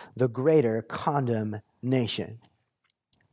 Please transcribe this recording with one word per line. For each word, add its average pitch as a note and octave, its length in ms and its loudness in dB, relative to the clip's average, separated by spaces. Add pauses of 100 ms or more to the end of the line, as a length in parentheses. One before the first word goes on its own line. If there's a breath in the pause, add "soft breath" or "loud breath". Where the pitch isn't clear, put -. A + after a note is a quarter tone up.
(160 loud breath)
the B2+ 120 2
greater B2 540 2
condemnation." A#2 1600 -2 (920)